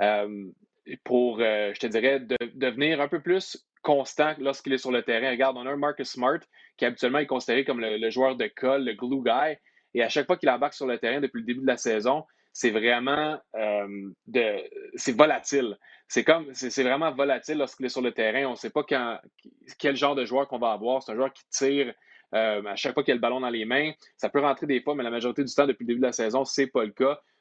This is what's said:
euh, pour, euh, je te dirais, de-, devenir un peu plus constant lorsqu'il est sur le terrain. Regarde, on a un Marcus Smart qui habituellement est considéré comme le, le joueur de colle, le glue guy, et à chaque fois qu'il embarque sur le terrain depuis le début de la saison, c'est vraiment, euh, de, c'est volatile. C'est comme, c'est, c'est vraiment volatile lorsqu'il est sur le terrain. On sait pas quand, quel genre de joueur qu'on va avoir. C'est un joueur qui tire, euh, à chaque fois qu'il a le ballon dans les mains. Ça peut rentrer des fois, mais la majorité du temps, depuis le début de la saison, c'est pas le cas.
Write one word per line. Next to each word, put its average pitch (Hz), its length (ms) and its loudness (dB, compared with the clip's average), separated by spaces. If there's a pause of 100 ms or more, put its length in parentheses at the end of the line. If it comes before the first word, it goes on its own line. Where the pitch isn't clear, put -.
euh, 104 460 0 (580)
pour, 120 360 2
euh, 107 340 2
je - 60 -12
te 123 60 -4
dirais, 123 340 2
de-, 123 160 -4 (180)
devenir 135 480 0
un 143 60 0
peu 160 120 -2
plus - 460 -2 (160)
constant 151 560 2
lorsqu'il 135 340 -2
est 131 60 2
sur 131 120 -4
le 120 120 2
terrain. 120 280 0
Regarde, 127 280 0
on 123 80 -10
a 139 40 -4
un 143 60 -4
Marcus 143 320 -4
Smart 135 320 0 (360)
qui - 80 -2
habituellement 123 340 0
est 143 80 0
considéré 127 380 0
comme 123 160 -2
le, 110 180 -2
le 113 120 0
joueur 127 260 2
de 117 100 -2
colle, 131 380 0
le 117 100 -2
glue 127 280 -4
guy, 139 340 2 (380)
et 120 80 2
à 113 60 2
chaque 143 180 0
fois 180 100 2
qu'il 147 120 0
embarque 127 260 2
sur 139 120 -6
le 120 120 -2
terrain 127 220 -2
depuis 123 200 -4
le 110 60 -10
début 123 140 -4
de 131 60 0
la 123 100 4
saison, 120 480 0 (280)
c'est - 180 0
vraiment, 127 680 0 (160)
euh, 101 540 -2 (180)
de, 113 280 2 (400)
c'est 123 200 -2
volatile. 131 600 4 (320)
C'est 117 160 0
comme, 156 280 4
c'est, 123 180 -8
c'est 131 140 0
vraiment 143 280 0
volatile 139 460 -2
lorsqu'il 127 280 -4
est 123 40 -4
sur 131 100 -6
le 120 120 -2
terrain. 120 340 0
On 123 80 -4
sait 107 160 -10
pas 147 120 -2
quand, 123 360 -2 (600)
quel 139 180 0
genre 143 180 2
de 131 100 0
joueur 127 240 0
qu'on 123 100 -6
va 113 140 0
avoir. 120 300 -2
C'est 113 100 -10
un 107 40 -6
joueur 131 160 0
qui - 180 -20
tire, 135 420 0 (420)
euh, 107 300 0
à 101 120 -8
chaque - 180 -4
fois 147 80 2
qu'il 139 100 2
a - 20 6
le 120 60 -2
ballon 123 200 0
dans 123 100 -2
les 113 140 -4
mains. 147 280 0 (240)
Ça - 120 -2
peut 143 120 2
rentrer 143 260 0
des 131 140 2
fois, 147 140 -2
mais 139 80 -4
la 117 80 -4
majorité 117 320 -2
du 127 100 -4
temps, 143 140 4
depuis 131 160 -2
le 117 60 -8
début 120 120 0
de 127 60 2
la 120 60 0
saison, 117 320 0
c'est 135 240 0
pas 120 160 0
le 104 80 -6
cas. 139 280 0 (200)